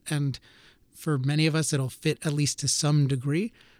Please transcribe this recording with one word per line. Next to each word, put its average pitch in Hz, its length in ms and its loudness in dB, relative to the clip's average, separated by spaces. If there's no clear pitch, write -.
And 143 300 -2
for 147 240 -2
many 147 280 2
of 151 80 2
us, 156 180 0
it'll 135 160 0
fit 151 360 -4
at 156 80 0
least 147 280 0
to 135 80 -2
some 147 380 2
degree. 139 460 -2